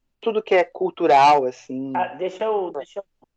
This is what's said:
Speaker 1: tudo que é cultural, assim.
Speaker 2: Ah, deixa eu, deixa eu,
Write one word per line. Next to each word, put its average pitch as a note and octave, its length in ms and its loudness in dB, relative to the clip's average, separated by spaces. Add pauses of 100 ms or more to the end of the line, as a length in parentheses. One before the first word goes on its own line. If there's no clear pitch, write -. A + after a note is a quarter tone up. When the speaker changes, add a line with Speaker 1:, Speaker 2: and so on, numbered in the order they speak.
(200)
Speaker 1:
tudo A3 240 -4
que - 120 0
é F3 80 4
cultural, D3 840 2
assim. C3 500 -8
Speaker 2:
Ah, F3+ 200 -4
deixa F3 280 -8
eu, G#3 280 -4
deixa D3 280 -12
eu, G3 40 -10 (340)